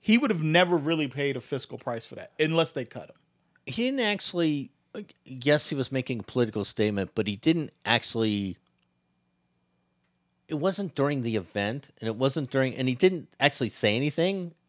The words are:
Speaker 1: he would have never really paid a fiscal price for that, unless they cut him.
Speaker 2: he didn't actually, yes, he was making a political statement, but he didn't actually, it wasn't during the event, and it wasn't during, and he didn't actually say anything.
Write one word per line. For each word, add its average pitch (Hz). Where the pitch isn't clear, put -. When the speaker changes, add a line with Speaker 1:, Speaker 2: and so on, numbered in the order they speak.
Speaker 1:
he 220
would 254
have 165
never 175
really 156
paid 135
a 117
fiscal 127
price 117
for -
that, -
unless 160
they 131
cut -
him. -
Speaker 2:
he 214
didn't 262
actually, 170
yes, 135
he 151
was 135
making 127
a 98
political 110
statement, 104
but 101
he 104
didn't 160
actually, 107
it 156
wasn't 185
during 143
the 113
event, 104
and 110
it 110
wasn't 131
during, 131
and 127
he 127
didn't 185
actually 135
say 107
anything. 170